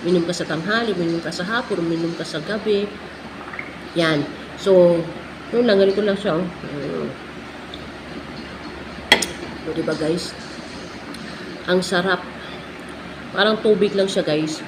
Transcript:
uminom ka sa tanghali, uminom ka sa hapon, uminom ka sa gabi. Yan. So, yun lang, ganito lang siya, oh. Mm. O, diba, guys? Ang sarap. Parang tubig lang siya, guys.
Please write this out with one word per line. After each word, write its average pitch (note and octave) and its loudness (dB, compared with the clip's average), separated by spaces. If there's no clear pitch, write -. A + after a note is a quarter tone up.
uminom F3 4
ka F3 0
sa F3 -2
tanghali, G3+ 0
uminom E3 0
ka E3 -4
sa F3+ -4
hapon, A3+ 0
uminom E3 2
ka E3 -4
sa D#3 -6
gabi. G3+ 2
Yan. D#3+ 4
So, F3 8
yun A#3+ 6
lang, G#3 8
ganito G3 6
lang G3 2
siya, F3 2
oh. - -2
Mm. D3+ -6
O, D#3+ -4
diba, D#3+ 0
guys? D#3+ 0
Ang F#3 6
sarap. F3+ 2
Parang G#3 4
tubig G3+ 4
lang G3 2
siya, - 2
guys. D#3 0